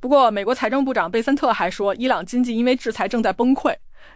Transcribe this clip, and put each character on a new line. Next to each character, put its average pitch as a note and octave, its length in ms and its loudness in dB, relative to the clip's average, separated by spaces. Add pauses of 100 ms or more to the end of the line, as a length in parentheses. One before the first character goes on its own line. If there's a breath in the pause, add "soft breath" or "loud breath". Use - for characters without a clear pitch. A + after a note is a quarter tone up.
不 B3+ 80 -6
过， C4+ 200 6
美 G3+ 140 -4
国 A3 100 0
财 B3 160 -2
政 C4+ 140 0
部 C4 100 -2
长 F3+ 160 0
贝 A3+ 120 0
森 C4+ 120 0
特 C#4 200 2
还 F#3 180 -2
说， D4+ 240 -2
伊 B3+ 140 -2
朗 F3+ 160 0
经 B3 180 0
济 A#3+ 100 -2
因 A#3 120 0
为 B3+ 100 2
制 A#3 160 -6
裁 G3+ 160 -4
正 A3+ 160 -2
在 G3+ 80 2
崩 B3+ 240 2
溃， - 220 -2 (380 soft breath)